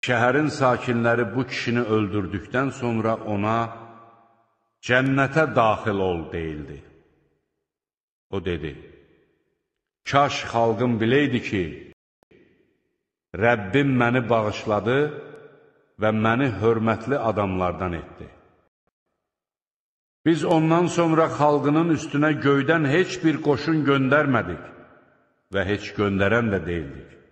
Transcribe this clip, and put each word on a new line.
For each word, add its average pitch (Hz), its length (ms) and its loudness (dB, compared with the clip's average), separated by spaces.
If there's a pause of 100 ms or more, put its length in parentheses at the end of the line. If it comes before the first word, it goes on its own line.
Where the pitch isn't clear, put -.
Şəhərin 127 480 2
sakinləri 117 800 0
bu 127 160 -4
kişini 120 380 -2
öldürdükdən 104 880 -2
sonra 113 420 -2 (100)
ona, 107 340 -2 (1300)
"Cənnətə 135 600 2 (100)
daxil 107 440 2
ol," 92 220 0 (120)
deyildi. 76 460 -8 (1500)
O 98 140 -6
dedi, 80 280 -6 (1300)
"Kaş 143 280 2 (100)
xalqım 117 540 0
biləydi 123 440 2
ki, 95 220 -2 (1700)
Rəbbim 117 600 2
məni 120 320 2
bağışladı 107 680 0 (1000)
və 107 140 0
məni 113 380 2
hörmətli 113 680 0
adamlardan 92 760 -2
etdi." - 360 -12 (2000)
Biz 160 180 2
ondan 165 420 4
sonra 160 400 2
xalqının 147 640 2
üstünə 151 400 0 (120)
göydən 139 440 2
heç 156 380 0
bir 156 180 4
qoşun 151 420 0
göndərmədik 131 800 2 (880)
və 98 120 0
heç 101 280 -4
göndərən 101 580 0
də 95 160 0
deyildik. 80 440 -8 (220)